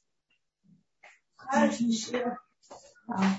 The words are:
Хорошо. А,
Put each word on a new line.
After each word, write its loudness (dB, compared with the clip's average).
Хорошо. 0
А, -2